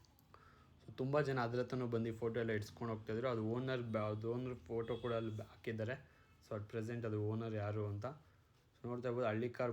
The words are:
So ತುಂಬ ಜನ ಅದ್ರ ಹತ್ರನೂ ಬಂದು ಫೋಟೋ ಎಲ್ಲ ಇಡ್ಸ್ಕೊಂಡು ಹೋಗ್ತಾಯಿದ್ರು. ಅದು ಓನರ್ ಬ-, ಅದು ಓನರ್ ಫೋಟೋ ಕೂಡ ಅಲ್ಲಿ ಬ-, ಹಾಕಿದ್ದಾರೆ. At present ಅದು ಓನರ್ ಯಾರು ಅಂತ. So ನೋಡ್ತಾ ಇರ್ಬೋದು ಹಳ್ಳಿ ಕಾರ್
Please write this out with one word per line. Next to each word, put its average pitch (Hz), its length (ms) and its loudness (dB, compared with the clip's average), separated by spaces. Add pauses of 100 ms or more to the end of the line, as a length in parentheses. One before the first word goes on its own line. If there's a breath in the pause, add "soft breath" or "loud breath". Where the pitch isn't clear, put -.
(840 loud breath)
So - 60 -18 (120)
ತುಂಬ 135 280 4
ಜನ 135 180 2
ಅದ್ರ 120 180 2
ಹತ್ರನೂ 127 300 0
ಬಂದು 113 280 2
ಫೋಟೋ 117 200 0
ಎಲ್ಲ 113 160 2
ಇಡ್ಸ್ಕೊಂಡು 113 360 -4
ಹೋಗ್ತಾಯಿದ್ರು. 110 400 -2
ಅದು 110 80 2 (120)
ಓನರ್ 127 300 0 (100)
ಬ-, 107 180 2
ಅದು 110 220 0
ಓನರ್ 123 220 -2 (140)
ಫೋಟೋ 117 340 0
ಕೂಡ 120 160 0
ಅಲ್ಲಿ 110 200 -2
ಬ-, - 120 -10
ಹಾಕಿದ್ದಾರೆ. 113 440 -2 (600 loud breath)
At 107 160 -4
present 117 340 -2
ಅದು 107 120 2 (120)
ಓನರ್ 110 240 0
ಯಾರು 104 320 0
ಅಂತ. 104 200 -2 (680 soft breath)
So - 120 -20
ನೋಡ್ತಾ 123 200 0
ಇರ್ಬೋದು 123 180 2
ಹಳ್ಳಿ 110 240 2
ಕಾರ್ 123 220 0